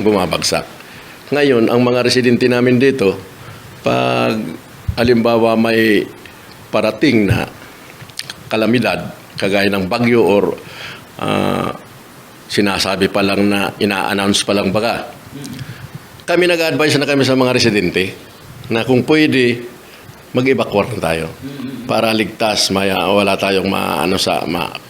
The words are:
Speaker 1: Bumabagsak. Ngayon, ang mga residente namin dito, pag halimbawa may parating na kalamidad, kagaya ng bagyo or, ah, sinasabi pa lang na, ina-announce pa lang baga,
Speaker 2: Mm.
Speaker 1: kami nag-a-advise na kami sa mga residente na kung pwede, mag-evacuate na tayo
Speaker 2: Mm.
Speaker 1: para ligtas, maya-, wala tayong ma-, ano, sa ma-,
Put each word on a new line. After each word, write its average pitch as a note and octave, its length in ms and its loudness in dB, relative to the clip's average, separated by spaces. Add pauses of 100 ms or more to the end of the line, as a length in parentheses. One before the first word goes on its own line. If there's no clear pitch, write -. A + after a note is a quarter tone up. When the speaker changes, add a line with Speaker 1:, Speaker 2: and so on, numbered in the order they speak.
Speaker 1:
Bumabagsak. E2+ 600 0 (680)
Ngayon, C3+ 320 4
ang A#2+ 160 2
mga B2 240 2
residente A#2+ 400 2
namin B2 320 4
dito, C3 400 2 (640)
pag B2 560 0 (640)
halimbawa A2+ 560 4
may A2+ 480 2 (640)
parating A2 560 2
na F2 240 0 (960)
kalamidad, A2 640 0 (320)
kagaya G2 320 2
ng F#2+ 160 -2
bagyo A#2 320 2
or, F#2 320 4 (640)
ah, G2 560 -2 (760)
sinasabi G2 600 0
pa G#2 120 0
lang G2 240 0
na, G2+ 320 0
ina-announce G2+ 680 -2
pa G#2+ 120 0
lang G2 160 0
baga, G#2+ 320 -2 (240)
Speaker 2:
Mm. C#3 240 -14 (720)
Speaker 1:
kami F3 240 2
nag-a-advise D#3 480 2
na C#3+ 80 0
kami C#3 200 2
sa C3 120 2
mga B2+ 160 4
residente G2+ 600 2 (560)
na A2+ 160 0
kung B2+ 200 2
pwede, B2+ 600 2 (640)
mag-evacuate A#2+ 680 0
na F2+ 40 -6
tayo E2 240 -2 (160)
Speaker 2:
Mm. - 480 -12
Speaker 1:
para A2 240 0
ligtas, G#2+ 560 -2
maya-, G2 360 0
wala G2 280 2
tayong F#2+ 320 0
ma-, F#2+ 400 -2
ano, F#2 160 0
sa E2+ 240 -2
ma-, E2 280 -4 (160)